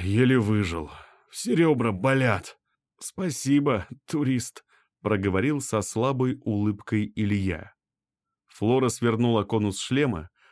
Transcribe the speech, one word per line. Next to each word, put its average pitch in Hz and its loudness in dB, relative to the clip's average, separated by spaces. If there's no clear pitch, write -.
еле 123 4
выжил. 101 0
Все - -4
ребра 143 2
болят». 120 0
«Спасибо, 143 0
турист», — 131 -2
проговорил 104 0
со 110 -2
слабой 127 -2
улыбкой 104 -2
Илья. 98 -2
Флора 123 2
свернула 113 2
конус 104 -2
шлема, 123 -2